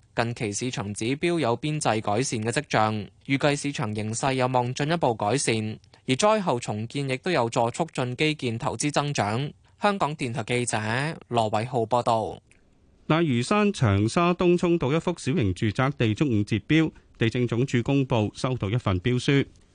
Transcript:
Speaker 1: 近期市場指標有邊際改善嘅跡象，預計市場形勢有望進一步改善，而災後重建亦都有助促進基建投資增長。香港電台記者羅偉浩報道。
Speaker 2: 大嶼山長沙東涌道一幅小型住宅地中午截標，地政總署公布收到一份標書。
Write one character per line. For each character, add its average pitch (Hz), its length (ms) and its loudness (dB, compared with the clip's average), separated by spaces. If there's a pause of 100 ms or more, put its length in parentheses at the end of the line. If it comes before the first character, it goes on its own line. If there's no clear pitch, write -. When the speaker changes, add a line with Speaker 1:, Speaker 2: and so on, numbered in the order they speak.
(140)
Speaker 1:
近 117 200 -2
期 104 180 -4
市 123 180 -4
場 104 220 -6
指 110 140 -4 (100)
標 170 240 -2
有 120 160 0
邊 151 240 -4
際 113 220 0
改 107 200 0
善 117 200 -4
嘅 113 80 -2
跡 143 180 -2
象， 110 260 2 (300)
預 135 140 0
計 147 180 2
市 143 160 -6
場 110 220 -4
形 107 180 -4
勢 131 220 0
有 127 140 2
望 127 260 0
進 147 180 0
一 175 40 0
步 135 180 2
改 107 240 0
善， 110 400 -2 (280)
而 131 80 0
災 208 280 4
後 135 180 0
重 110 260 -6
建 139 220 -6
亦 131 80 -2
都 185 140 -4
有 127 180 2
助 120 220 2
促 165 240 -4
進 127 220 -2
基 156 180 2
建 117 240 -4
投 107 180 -4
資 147 160 -4
增 143 220 0
長。 113 360 -2 (300)
香 202 160 2
港 151 180 -2
電 127 160 -6
台 117 120 -6
記 123 240 -2
者 117 100 -4 (520)
羅 113 220 0
偉 107 160 0
浩 123 200 0
報 120 160 2
道。 110 360 0 (680)
Speaker 2:
大 156 140 2
嶼 127 220 2
山 208 280 2
長 104 380 2
沙 175 240 2
東 175 240 2
涌 175 220 2
道 127 120 0
一 160 80 0
幅 180 200 -2
小 131 160 -2
型 107 180 2
住 107 180 0
宅 131 280 0
地 110 160 2
中 156 120 0
午 107 160 2
截 104 180 0
標， 156 300 2 (280)
地 113 100 2
政 123 180 0
總 120 220 0
署 120 140 0
公 139 240 0
布 107 280 0
收 127 220 -4
到 101 140 -2
一 120 80 0
份 95 200 0
標 123 240 0
書。 139 220 2 (300)